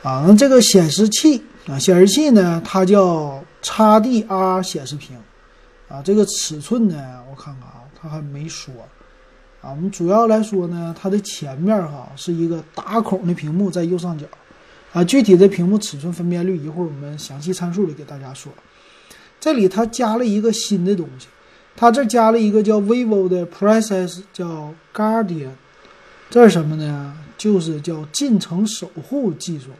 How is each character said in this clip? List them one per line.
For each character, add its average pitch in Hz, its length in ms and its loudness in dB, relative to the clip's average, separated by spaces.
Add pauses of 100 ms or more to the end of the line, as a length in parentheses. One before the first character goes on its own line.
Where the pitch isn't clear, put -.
啊， 131 240 -4
那 196 100 10
这 277 120 6
个 262 140 8
显 180 280 4
示 202 180 2
器 254 360 2 (220)
啊， 139 140 -8
显 180 180 4
示 185 100 8
器 285 240 2
呢， 175 340 4
它 190 200 0
叫 165 560 2 (200)
X 214 400 4
D 226 260 0
R 190 340 0
显 151 240 -8
示 143 120 -12
屏 127 200 -18 (720)
啊， 139 140 -14
这 185 120 0
个 208 120 4
尺 - 340 -8
寸 220 300 0
呢， 131 400 -10
我 139 60 -18
看 143 240 -18
看 120 40 -20
啊， 123 200 -20 (120)
它 160 140 -18
还 156 120 -12
没 143 260 -12
说 143 260 -16 (880)
啊。 131 100 -16
我 139 40 -12
们 175 140 -6
主 170 180 -6
要 220 200 4
来 220 160 2
说 190 240 -4
呢， 170 320 -8
它 196 100 -6
的 208 120 0
前 135 360 -12
面 196 320 0
哈 135 280 -16
是 175 160 -6
一 165 160 -2
个 165 120 -6 (140)
打 220 240 -4
孔 190 260 -4
的 175 80 0
屏 151 200 -8
幕 190 180 -2
在 175 140 -4
右 180 120 -2
上 170 220 -8
角 147 60 -14 (680)
啊， 175 140 0
具 254 180 4
体 190 140 8
的 196 100 8
屏 175 180 0
幕 208 140 2
尺 147 180 -10
寸 165 140 -8
分 170 180 -6
辨 175 160 -4
率 185 120 -4
一 147 100 -10
会 165 160 -8
儿 - 20 -4
我 156 60 -10
们 143 260 -14
详 143 240 -16
细 185 120 -6
参 175 200 -6
数 196 120 -2
里 151 80 -8
给 147 100 -16
大 143 140 -18
家 135 160 -16
说。 139 180 -20 (880)
这 311 140 0
里 202 160 2
它 226 160 0
加 226 320 -2
了 247 80 0
一 208 160 0
个 226 100 0
新 202 320 -2
的 196 100 0
东 170 140 -4 (100)
西， - 100 -20 (500)
它 233 120 4
这 262 140 2
加 226 280 2
了 233 60 2
一 214 140 2
个 214 100 4
叫 208 200 2
vivo 214 480 0
的 180 180 -2
process， 196 720 0 (120)
叫 160 400 -10 (200)
Guardian， 202 580 -4 (800)
这 240 140 6
是 214 60 10
什 170 160 0
么 156 100 -4
呢？ 147 420 -8 (200)
就 208 240 0
是 160 180 -6
叫 156 320 -8
进 262 260 0
程 185 300 -2
守 - 240 -10 (160)
护 254 240 -2
技 151 260 -10
术。 131 120 -16 (100)